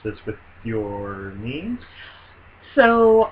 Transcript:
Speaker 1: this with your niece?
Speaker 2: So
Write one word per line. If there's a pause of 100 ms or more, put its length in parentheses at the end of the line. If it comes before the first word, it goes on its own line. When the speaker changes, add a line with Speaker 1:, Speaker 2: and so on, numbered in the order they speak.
Speaker 1:
this (120)
with (280)
your
niece? (960)
Speaker 2:
So